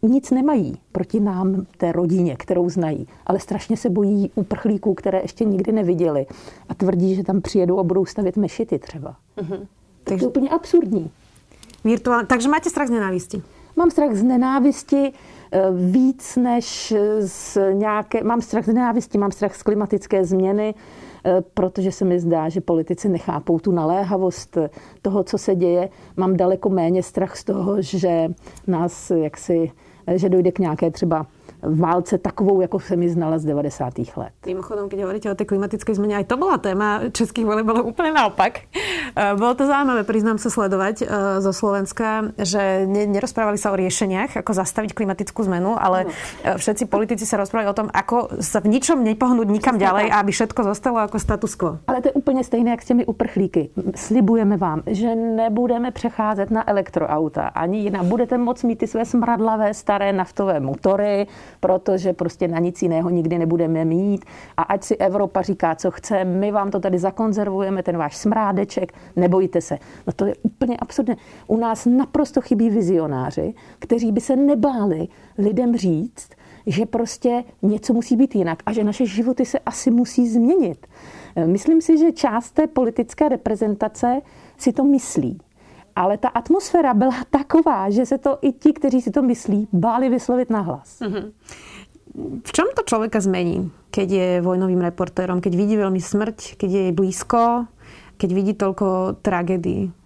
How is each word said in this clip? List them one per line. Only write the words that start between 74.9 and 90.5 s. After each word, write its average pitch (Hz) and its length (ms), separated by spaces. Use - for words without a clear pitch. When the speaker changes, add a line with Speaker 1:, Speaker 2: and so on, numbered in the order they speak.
Speaker 1:
lidem 214 400
říct, 180 520
že 202 200
prostě 240 580
něco 214 320
musí 233 220
být 254 200
jinak 170 300
a 208 80
že 220 100
naše 208 220
životy 233 400
se - 140
asi - 320
musí 240 380
změnit. 233 580
Myslím 202 360
si, 320 160
že 320 140
část 240 400
té 311 160
politické 247 600
reprezentace 220 920
si 240 160
to 269 100
myslí. 262 540
Ale 196 220
ta 247 100
atmosféra 294 640
byla 240 220
taková, 277 600
že 208 160
se 277 120
to 269 240
i 277 100
ti, 302 220
kteří 262 280
si 226 100
to 294 100
myslí, 214 520
báli 233 360
vyslovit 247 400